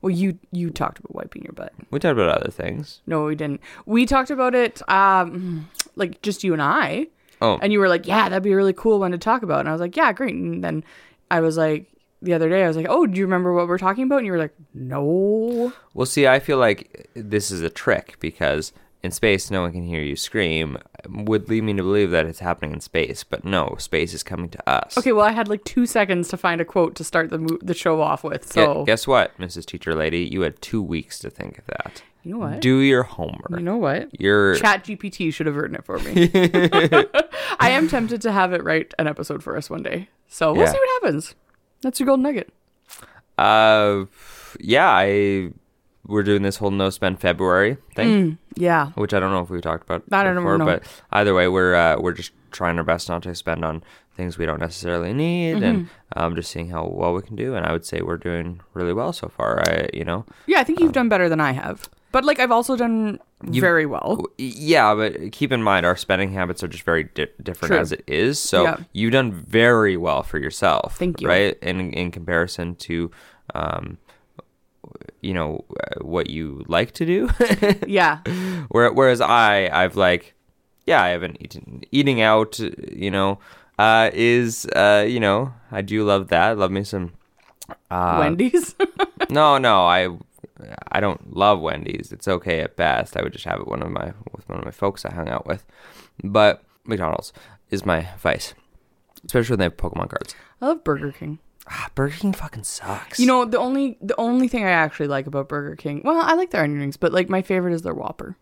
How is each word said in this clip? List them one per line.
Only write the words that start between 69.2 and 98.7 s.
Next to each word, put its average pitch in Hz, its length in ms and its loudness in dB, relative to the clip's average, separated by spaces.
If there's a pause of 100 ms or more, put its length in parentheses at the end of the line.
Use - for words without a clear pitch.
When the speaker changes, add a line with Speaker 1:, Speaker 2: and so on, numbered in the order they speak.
Speaker 2:
very 107 640 4
well 82 280 -2
for - 140 -6
yourself. 76 580 0
Speaker 1:
Thank 180 240 -4
you. - 80 -4
Speaker 2:
Right? 95 340 2
In, 90 300 -4
in 87 180 -4
comparison 87 640 -2
to, 85 360 -4 (420)
um, - 440 -6 (1200)
you 95 120 -6
know, 78 320 -4 (200)
uh, - 200 -10
what 82 260 -4
you 73 360 -8
like 87 280 0
to 165 120 -4
do. 202 240 0 (280)
<laughs> 202 280 2
Speaker 1:
Yeah. 170 320 2 (520)
Speaker 2:
Where, 120 220 4
whereas 127 280 4
I, 104 520 4
I've, 90 220 2
like, 90 400 2 (520)
yeah, 165 160 4
I 90 80 2
haven't 87 300 -4
eaten, - 420 -16 (100)
eating 139 280 2
out, 110 380 4
you - 540 -6
know, 98 260 0 (400)
uh, 110 340 6
is, 117 640 2
uh, 104 340 6
you 120 120 -2
know, 110 340 0 (160)
I 101 120 -6
do 104 220 -2
love 98 240 2
that. 85 200 4
I 113 60 2
love 95 180 0
me 98 100 -2
some, 92 300 -6 (760)
uh, 87 300 0
Speaker 1:
Wendy's? 196 640 0
<laughs> 392 40 4 (460)
Speaker 2:
No, 147 280 6
no, 110 260 6
I, 90 240 4 (800)
I - 80 0
don't - 380 -4
love 98 240 4
Wendy's. - 500 -6
It's - 160 -12
okay 87 360 -2
at - 120 -6
best. 71 420 0
I - 60 -4
would - 100 -4
just - 120 -16
have 65 160 -4
it - 80 -10
one - 120 -6
of - 120 -6
my, - 200 -8 (220)
with - 140 -18
one 90 100 -10
of - 60 -10
my - 80 -12
folks - 320 -6
I 90 100 -8
hung 85 140 -6
out 60 180 -6
with. - 180 -6 (600)
But 101 400 4 (200)
McDonald's 92 480 -4 (380)
is 98 160 -4
my 85 220 0 (100)
vice, - 360 -2 (720)